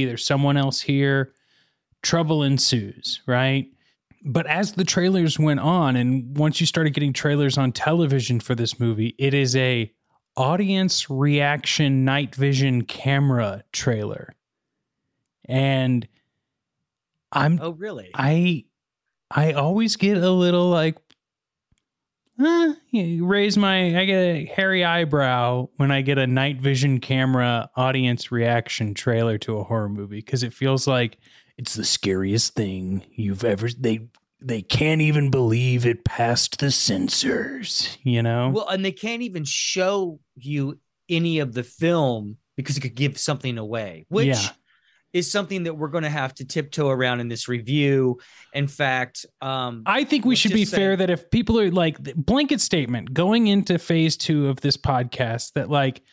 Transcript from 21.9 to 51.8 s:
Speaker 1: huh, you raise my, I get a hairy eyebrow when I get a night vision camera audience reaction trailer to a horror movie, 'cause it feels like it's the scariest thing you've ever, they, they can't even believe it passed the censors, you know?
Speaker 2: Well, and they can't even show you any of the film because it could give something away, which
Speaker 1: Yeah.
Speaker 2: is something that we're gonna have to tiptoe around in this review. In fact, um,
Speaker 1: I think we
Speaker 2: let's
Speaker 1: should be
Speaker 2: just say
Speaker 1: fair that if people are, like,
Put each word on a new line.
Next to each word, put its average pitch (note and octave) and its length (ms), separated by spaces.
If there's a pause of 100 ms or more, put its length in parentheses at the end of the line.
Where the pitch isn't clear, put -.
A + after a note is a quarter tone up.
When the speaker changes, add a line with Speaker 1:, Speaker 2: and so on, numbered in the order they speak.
Speaker 1:
huh, E4 340 (160)
you E3+ 360
raise G3+ 320
my, F#3 420
I F#3 60
get F#3+ 120
a F3 280
hairy F#3+ 380
eyebrow C3 960
when C#3 140
I C#3 100
get C#3 160
a C3 100
night C3 320
vision C3+ 400
camera B2+ 760
audience B2+ 560
reaction A#2 640
trailer A2+ 460
to A2+ 180
a G#2 60
horror G#2+ 260
movie, G2+ 320
'cause B2 220
it A#2 100
feels C3+ 340
like B2 300 (400)
it's - 180
the G#2+ 100
scariest G2 680
thing F#2+ 560
you've G2 320
ever, A2 340
they, A2+ 300 (340)
they A#2 220
can't D#3 380
even D3 280
believe B2 560
it A#2 180
passed - 560
the C#3 120
censors, - 1300
you A#2+ 220
know? A#2+ 260
Speaker 2:
Well, G3+ 180
and F#3+ 160
they F#3+ 80
can't A#3 300
even F#3 220
show F#3 760 (160)
you C#3 440 (300)
any E3 300
of C3+ 140
the B2 100
film B2+ 720 (200)
because C#3 200
it C#3+ 40
could A#2 140
give C#3 240
something C3 400
away, G#2+ 500
which F3 180
Speaker 1:
Yeah. G#2+ 220 (640)
Speaker 2:
is F3 160
something G3 340
that E3 120
we're D3+ 140
gonna D#3 200
have C#3 260
to C3+ 100
tiptoe D3 440
around B2+ 300
in A#2+ 80
this A#2 200
review. B2+ 720 (340)
In C#3+ 140
fact, B2+ 580 (160)
um, B2+ 440
Speaker 1:
I A#3 200
think C4+ 200
we B3+ 60
Speaker 2:
let's A#3+ 100
Speaker 1:
should F#3+ 120
be G#3+ 80
Speaker 2:
just G3+ 100
say - 60
Speaker 1:
fair G3 180
that F#3 160
if E3+ 180
people A3+ 300
are, G3+ 100
like, E3+ 340